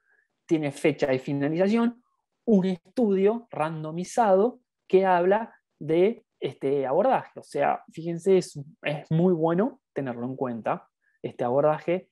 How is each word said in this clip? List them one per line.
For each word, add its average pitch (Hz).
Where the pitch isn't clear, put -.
tiene 156
fecha 147
de 131
finalización 180
un 202
estudio 202
randomizado 175
que 190
habla 190
de 175
este 139
abordaje. 170
O -
sea, 143
fíjense, 170
es, -
es 147
muy 175
bueno 170
tenerlo 123
en 131
cuenta, 123
este 123
abordaje, 151